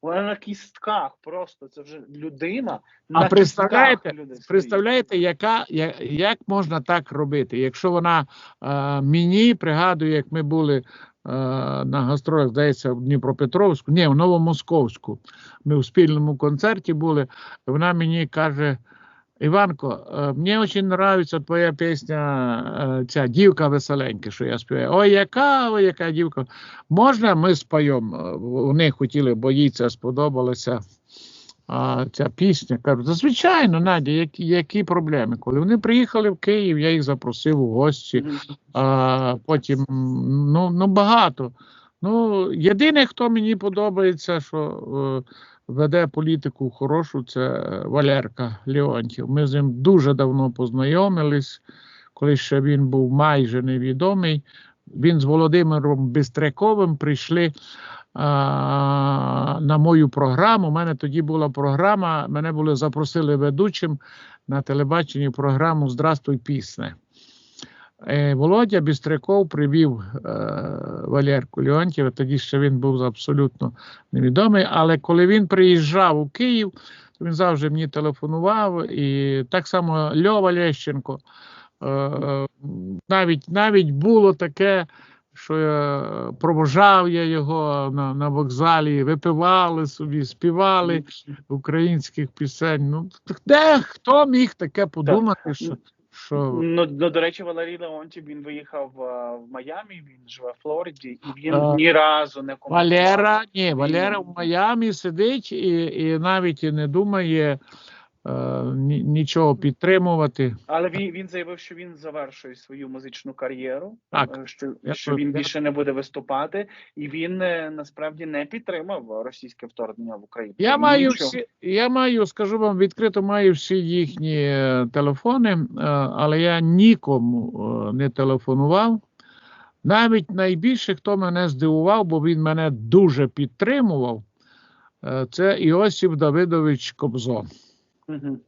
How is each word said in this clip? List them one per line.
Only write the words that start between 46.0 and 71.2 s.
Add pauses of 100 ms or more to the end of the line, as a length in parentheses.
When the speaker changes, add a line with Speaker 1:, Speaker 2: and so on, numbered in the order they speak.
Speaker 2:
політику
хорошу,
це, (100)
е,
Валерка
Леонтьєв.
Ми
з
ним
дуже
давно
познайомились, (520)
коли
ще
він
був
майже
невідомий. (440)
Він
з
Володимиром
Бистряковим
прийшли, (600)
а,
на
мою
програму.
У
мене
тоді
була
програма,
мене
були,
запросили
ведучим (480)
на
телебаченні
програму
"Здравствуй,
пісне". (1120)
Е,
Володя
Бістряков
привів, (160)
е, (880)
Валерку